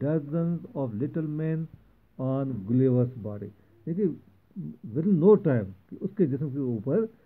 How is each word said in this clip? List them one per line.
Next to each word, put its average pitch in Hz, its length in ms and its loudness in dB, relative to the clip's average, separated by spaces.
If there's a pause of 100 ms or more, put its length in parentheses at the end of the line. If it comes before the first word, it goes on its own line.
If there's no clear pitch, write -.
dozens 160 640 -2 (120)
of 123 260 -4
little 156 260 -4 (120)
men 160 200 -2 (580)
on 131 360 -2 (120)
Gulliver's 123 480 4 (120)
body, 104 240 -10 (360)
देखिए 175 220 0 (840)
within 165 260 2
no 185 160 8
time, 123 320 2 (220)
कि - 60 -14
उसके 185 300 0
जिस्म 139 260 -2
के 139 60 -6
ऊपर, 131 500 0 (180)